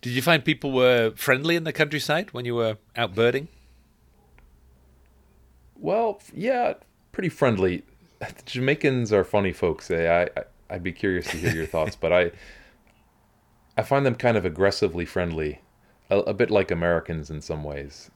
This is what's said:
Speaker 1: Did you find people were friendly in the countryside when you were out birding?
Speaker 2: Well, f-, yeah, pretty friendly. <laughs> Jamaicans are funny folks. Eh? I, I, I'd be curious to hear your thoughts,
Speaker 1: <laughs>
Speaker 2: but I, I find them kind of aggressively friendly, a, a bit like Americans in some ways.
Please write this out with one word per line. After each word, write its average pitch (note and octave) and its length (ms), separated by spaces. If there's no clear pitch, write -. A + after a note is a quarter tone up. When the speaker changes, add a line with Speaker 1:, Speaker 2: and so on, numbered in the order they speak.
Speaker 1:
Did B2+ 60
you B2 100
find D#3 240
people D3+ 260
were B2 440
friendly C#3+ 400
in E3+ 80
the D#3+ 100
countryside D3+ 580
when B2 140
you A#2+ 80
were A2+ 240
out G#2+ 200
birding? B2 320
Speaker 2:
Well, G#3 440
f-, - 140
yeah, A#3+ 420
pretty F#3 180
friendly. F#2 540
<laughs> - 300
Jamaicans C3 680
are G2+ 120
funny G2+ 280
folks. - 380
Eh? E2 180
I, E2+ 320
I, - 40
I'd F2+ 140
be F2+ 80
curious F2+ 400
to E2+ 60
hear E2 180
your D#2+ 100
thoughts, E2+ 300
Speaker 1:
<laughs> - 40
Speaker 2:
but E2 140
I, F2 180
I A2 40
find C#3 240
them B2 80
kind A#2 240
of F#2 80
aggressively F2 600
friendly, D#2+ 560
a, G2+ 80
a - 160
bit A2 160
like G2 200
Americans E2 600
in D2+ 100
some D2+ 220
ways. C#2+ 520